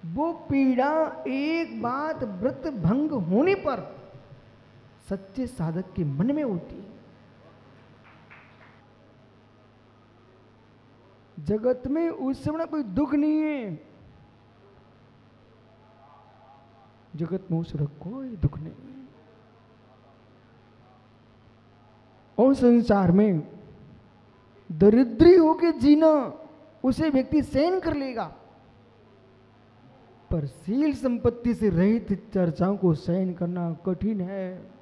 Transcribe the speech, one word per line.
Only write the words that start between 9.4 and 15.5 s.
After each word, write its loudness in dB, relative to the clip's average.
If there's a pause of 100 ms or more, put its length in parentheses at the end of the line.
जगत -2
में -2
उस -6
समय -4
कोई -6
दुख -2
नहीं 2
है, -6 (3250)